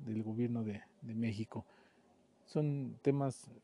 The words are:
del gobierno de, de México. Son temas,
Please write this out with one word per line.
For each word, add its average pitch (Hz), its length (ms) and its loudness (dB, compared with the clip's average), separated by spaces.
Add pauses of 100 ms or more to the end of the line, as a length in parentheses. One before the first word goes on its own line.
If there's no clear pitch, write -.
del 110 160 -2
gobierno 117 400 0
de, 107 200 -4 (200)
de 117 120 -6
México. 110 520 -2 (800)
Son 143 560 0
temas, 139 480 2 (140)